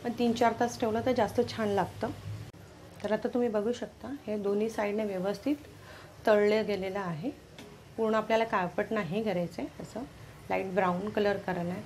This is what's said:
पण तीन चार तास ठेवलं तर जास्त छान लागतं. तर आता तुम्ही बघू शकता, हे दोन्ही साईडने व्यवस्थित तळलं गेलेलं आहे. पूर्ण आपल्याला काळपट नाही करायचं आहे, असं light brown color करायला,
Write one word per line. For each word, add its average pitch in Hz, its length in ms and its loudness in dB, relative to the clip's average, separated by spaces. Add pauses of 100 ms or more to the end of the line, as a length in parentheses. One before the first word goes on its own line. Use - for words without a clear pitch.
पण 240 140 -2
तीन 240 140 4
चार 226 280 4
तास 240 200 0
ठेवलं 220 260 0
तर 254 60 4
जास्त 233 280 2 (160)
छान 220 120 0
लागतं. 196 420 0 (920)
तर 202 80 0
आता 214 160 0
तुम्ही 240 200 2
बघू 214 240 2
शकता, 240 420 -8 (120)
हे 214 100 -2
दोन्ही 208 340 2
साईडने 208 340 0
व्यवस्थित 202 520 0 (720)
तळलं 208 400 6
गेलेलं 190 340 -2
आहे. 175 300 -4 (680)
पूर्ण 220 180 2
आपल्याला 220 300 4
काळपट 208 460 0
नाही 202 320 0
करायचं 175 400 -2
आहे, - 200 -10
असं 208 180 -10 (500)
light 190 240 0
brown 185 340 2
color 208 280 2
करायला, 180 380 -2 (120)